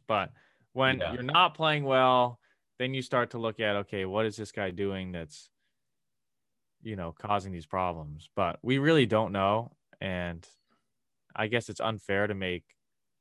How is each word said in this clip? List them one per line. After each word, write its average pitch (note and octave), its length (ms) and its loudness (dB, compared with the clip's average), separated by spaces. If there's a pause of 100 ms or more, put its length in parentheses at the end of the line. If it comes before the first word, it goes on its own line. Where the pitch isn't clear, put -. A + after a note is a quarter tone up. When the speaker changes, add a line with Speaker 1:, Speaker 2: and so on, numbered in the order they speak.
Speaker 1:
But G2 260 0 (400)
when C3 280 2
Speaker 2:
Yeah. - 140 -4
Speaker 1:
you're B2 100 -8
not D#3+ 300 4
playing D3+ 280 2
well, B2+ 560 4 (400)
then B2+ 160 -4
you C3 80 -4
start B2 280 0
to A#2+ 80 -10
look A2+ 200 -4
at, G#2+ 160 0
okay, G2+ 300 -4
what G2+ 200 0
is G#2 120 -4
this G#2+ 160 -10
guy G2 180 -4
doing F#2+ 400 -4
that's, E2 400 -12 (1300)
you A2 120 -10
know, E2+ 240 -8
causing G2+ 340 -2
these E2 140 -12
problems? E2 680 -4
But F2+ 260 0
we C3 160 0
really D3 280 4
don't G#2+ 260 2
know. G2+ 400 0 (280)
And F2 460 -6 (880)
I A2 140 -2
guess A2+ 200 -2
it's G#2+ 120 -8
unfair G#2 480 -2
to G#2 60 -4
make, F#2 300 -6 (560)